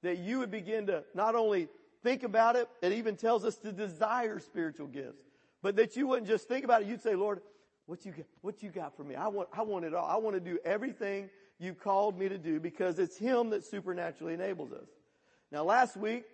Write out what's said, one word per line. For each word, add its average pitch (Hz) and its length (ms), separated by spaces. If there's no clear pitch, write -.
That 175 160
you 214 220
would 233 100
begin 208 360
to 175 180
not 220 220
only 208 320
think 254 220
about 226 320
it, 240 120
it - 120
even 220 240
tells 226 280
us 226 140
to 214 120
desire 214 720
spiritual 156 480
gifts, 127 340
but 196 140
that 226 200
you 269 120
wouldn't 240 180
just 214 220
think 262 160
about 233 180
it. 202 60
You'd 226 140
say, 220 120
"Lord, 196 260
what 175 180
you 190 80
got, 151 140
what 202 220
you 202 80
got 160 260
for 147 80
me? 139 100
I 160 140
want, 202 240
I 202 100
want 196 220
it 160 100
all. 170 120
I 165 100
want 214 180
to 190 60
do 175 240
everything 202 680
you 180 160
called 196 440
me 190 100
to 196 100
do," 160 200
because 165 400
it's 175 180
him 233 340
that 208 140
supernaturally 175 720
enables 175 380
us. - 160
Now, 147 100
last 214 340
week 220 380